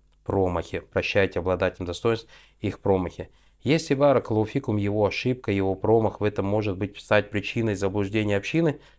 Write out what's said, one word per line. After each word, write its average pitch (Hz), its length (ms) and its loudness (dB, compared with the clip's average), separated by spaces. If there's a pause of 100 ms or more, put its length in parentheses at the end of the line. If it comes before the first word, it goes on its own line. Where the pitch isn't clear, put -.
(240)
промахи, 90 560 0
прощайте 95 580 0
обладателям 90 480 -2
достоинств 113 420 -2 (320)
их 98 200 -4
промахи. 92 500 -2 (320)
Если, 156 320 0
баракаллаху 123 520 2
фикум, 113 320 -2
его 101 280 0
ошибка, 123 460 -2
его 95 240 0
промах 110 440 2
в 104 40 0
этом 101 200 -2
может 101 320 -2
быть 101 220 -6
стать 104 320 2
причиной 107 460 -2
заблуждения 101 600 0
общины, 151 440 0 (180)